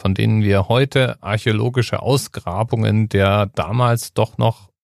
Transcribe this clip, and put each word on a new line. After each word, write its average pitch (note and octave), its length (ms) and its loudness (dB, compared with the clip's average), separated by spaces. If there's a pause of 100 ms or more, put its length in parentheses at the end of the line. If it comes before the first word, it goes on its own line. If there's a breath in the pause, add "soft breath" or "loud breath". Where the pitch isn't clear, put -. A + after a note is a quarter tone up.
von F#2+ 140 0
denen A2 280 2
wir G#2 240 2
heute B2+ 560 0
archäologische A2 800 -2
Ausgrabungen A2 1080 -2
der G2+ 380 2
damals A#2 680 -2
doch G#2+ 220 -2
noch - 480 -4